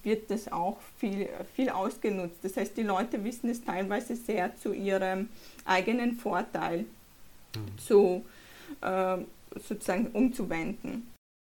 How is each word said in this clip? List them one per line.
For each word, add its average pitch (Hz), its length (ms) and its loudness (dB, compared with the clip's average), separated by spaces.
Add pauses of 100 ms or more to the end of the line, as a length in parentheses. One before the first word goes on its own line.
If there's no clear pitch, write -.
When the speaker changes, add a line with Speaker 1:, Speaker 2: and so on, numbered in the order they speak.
Speaker 1:
wird 220 260 0
das - 220 -2
auch 175 280 0 (180)
viel, 202 320 0 (260)
viel 262 140 2
ausgenutzt. 190 720 -2
Das 190 160 -4
heißt, 196 180 -2
die 226 80 0
Leute 208 400 2
wissen 240 260 -2
es 233 140 -4
teilweise 202 540 -2
sehr 190 400 0
zu 202 160 -2
ihrem 190 560 2 (340)
eigenen 226 520 4
Vorteil 175 680 0 (720)
Speaker 2:
Mhm. 101 220 -6
Speaker 1:
zu, 180 480 6 (560)
äh, 185 360 2 (380)
sozusagen 202 520 -2
umzuwenden. 202 1000 0 (380)